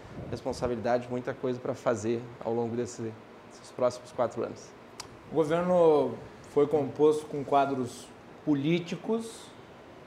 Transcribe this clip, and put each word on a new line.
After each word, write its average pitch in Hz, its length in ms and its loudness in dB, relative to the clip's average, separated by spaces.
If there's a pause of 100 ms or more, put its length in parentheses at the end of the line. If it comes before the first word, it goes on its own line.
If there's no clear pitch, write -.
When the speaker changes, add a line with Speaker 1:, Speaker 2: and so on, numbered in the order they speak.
(300)
Speaker 1:
responsabilidade, 120 760 -2
muita 123 240 -6
coisa 123 260 -4
pra 127 140 -6
fazer 117 480 0 (240)
ao - 80 -2
longo 117 220 -2
desse, 120 280 -6
desses - 720 -14
próximos - 380 -2
quatro 117 300 -2
anos. - 180 -8 (720)
Speaker 2:
O 135 60 -2
governo 160 760 4 (400)
foi 143 140 6
composto 147 600 4
com 143 180 -6
quadros 135 640 0 (360)
políticos 170 1000 -2 (640)